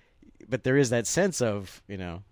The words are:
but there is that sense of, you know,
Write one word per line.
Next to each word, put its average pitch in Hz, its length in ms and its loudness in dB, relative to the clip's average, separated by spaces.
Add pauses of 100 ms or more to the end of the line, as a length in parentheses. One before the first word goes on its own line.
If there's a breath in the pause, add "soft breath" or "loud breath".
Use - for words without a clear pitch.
(480)
but 117 140 -4
there 127 140 2
is 135 120 4
that 117 160 0
sense 180 360 0
of, 101 460 -4
you 98 100 -10
know, 90 340 -10